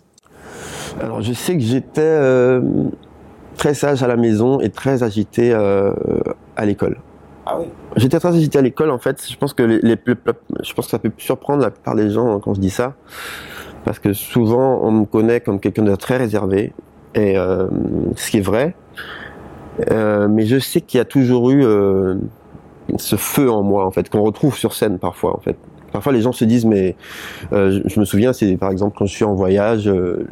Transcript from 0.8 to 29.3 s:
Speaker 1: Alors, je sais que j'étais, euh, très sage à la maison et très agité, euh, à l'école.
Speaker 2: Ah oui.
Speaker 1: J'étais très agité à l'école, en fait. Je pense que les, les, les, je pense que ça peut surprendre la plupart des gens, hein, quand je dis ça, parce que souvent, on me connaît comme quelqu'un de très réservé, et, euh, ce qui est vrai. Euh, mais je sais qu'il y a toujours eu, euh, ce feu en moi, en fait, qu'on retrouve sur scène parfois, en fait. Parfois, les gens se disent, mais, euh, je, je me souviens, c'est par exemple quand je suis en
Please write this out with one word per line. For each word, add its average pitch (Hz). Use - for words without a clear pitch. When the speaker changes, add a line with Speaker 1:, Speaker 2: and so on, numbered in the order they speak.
Speaker 1:
Alors, 110
je 113
sais 180
que 147
j'étais, 123
euh, 131
très 156
sage 139
à 127
la 120
maison 117
et 104
très 131
agité, 113
euh, 101
à 110
l'école. -
Speaker 2:
Ah -
oui. -
Speaker 1:
J'étais 131
très 175
agité 160
à 139
l'école, 151
en 123
fait. -
Je -
pense 143
que 135
les, 113
les, 117
les, 123
je -
pense -
que -
ça 117
peut 107
surprendre 139
la 107
plupart 127
des 107
gens, 110
hein, 101
quand 104
je 98
dis 95
ça, 123
parce -
que 101
souvent, 120
on 107
me 107
connaît 113
comme 98
quelqu'un 104
de 101
très 123
réservé, 104
et, 101
euh, 92
ce -
qui 113
est 101
vrai. 113
Euh, 104
mais 107
je 127
sais 147
qu'il -
y 123
a 110
toujours 123
eu, 139
euh, 98
ce -
feu 131
en 107
moi, 98
en 95
fait, -
qu'on 107
retrouve 110
sur -
scène 104
parfois, 87
en -
fait. -
Parfois, 107
les 120
gens 120
se 120
disent, 113
mais, 95
euh, 98
je, -
je -
me 104
souviens, 110
c'est 98
par 98
exemple 98
quand 101
je 95
suis -
en 104